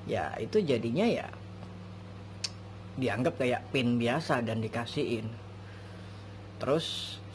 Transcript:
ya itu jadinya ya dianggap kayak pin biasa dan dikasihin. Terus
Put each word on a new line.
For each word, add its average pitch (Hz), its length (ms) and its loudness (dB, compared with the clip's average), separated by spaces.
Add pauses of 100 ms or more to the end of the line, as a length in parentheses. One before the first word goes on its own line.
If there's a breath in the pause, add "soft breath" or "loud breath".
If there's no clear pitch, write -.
ya 87 320 0
itu 113 240 2
jadinya 139 480 4
ya - 240 2 (1700)
dianggap 127 400 2
kayak 123 320 2
pin 120 240 6
biasa 123 480 4
dan 113 160 0
dikasihin. 113 720 0 (1300 loud breath)
Terus - 580 0 (180)